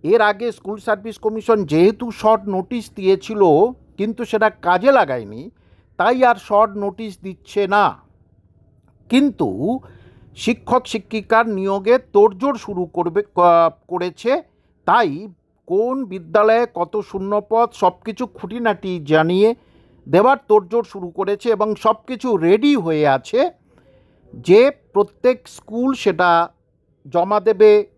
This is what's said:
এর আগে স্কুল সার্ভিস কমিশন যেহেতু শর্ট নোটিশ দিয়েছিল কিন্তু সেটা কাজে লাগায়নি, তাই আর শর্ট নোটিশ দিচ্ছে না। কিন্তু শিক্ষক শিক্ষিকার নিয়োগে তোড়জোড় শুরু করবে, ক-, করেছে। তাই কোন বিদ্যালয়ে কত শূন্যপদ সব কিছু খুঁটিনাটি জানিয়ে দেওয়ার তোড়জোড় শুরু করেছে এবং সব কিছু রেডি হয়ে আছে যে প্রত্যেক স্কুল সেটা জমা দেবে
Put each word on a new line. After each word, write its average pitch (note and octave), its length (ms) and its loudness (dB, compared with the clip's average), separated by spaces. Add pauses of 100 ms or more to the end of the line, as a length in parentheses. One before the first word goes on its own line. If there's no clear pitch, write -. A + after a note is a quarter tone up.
এর G3+ 180 2
আগে G#3+ 320 -2
স্কুল G#3 240 -12
সার্ভিস G#3+ 420 -6
কমিশন A3 460 0
যেহেতু F#3 460 2
শর্ট G#3+ 380 0
নোটিশ G3+ 480 -6
দিয়েছিল F#3+ 440 -2 (560)
কিন্তু A3 280 -6
সেটা G#3+ 260 0
কাজে A3+ 420 0
লাগায়নি, C3 580 -2 (460)
তাই B3+ 280 0
আর A#3+ 100 4
শর্ট G#3 420 0
নোটিশ G3+ 460 -10
দিচ্ছে G3 440 -6
না। G3 320 0 (1080)
কিন্তু A3 720 -2 (560)
শিক্ষক B3 500 -4
শিক্ষিকার A3 640 -2
নিয়োগে G3 500 0
তোড়জোড় G#3+ 600 0
শুরু F3+ 260 -8
করবে, F3 380 -4 (120)
ক-, E3+ 360 4 (180)
করেছে। F3+ 540 -6 (420)
তাই F#3+ 440 0 (380)
কোন B3 380 -4
বিদ্যালয়ে G#3 680 0
কত F3 260 -4
শূন্যপদ G#3 720 -4
সব F3+ 200 0 (120)
কিছু A3+ 220 -8
খুঁটিনাটি G3 760 -6
জানিয়ে E3+ 500 2 (540)
দেওয়ার G#3+ 280 4 (120)
তোড়জোড় G#3+ 360 -2
শুরু F3+ 260 -14
করেছে G3+ 400 -4
এবং G#3+ 240 -2
সব A3 200 -2 (120)
কিছু B3 300 -4
রেডি G#3+ 400 2
হয়ে D#3+ 320 0
আছে A#3 420 0 (840)
যে G3+ 360 4 (220)
প্রত্যেক B3 560 -2
স্কুল B3 460 -4
সেটা F3 540 0 (600)
জমা F#3 320 0
দেবে G#3 460 4 (120)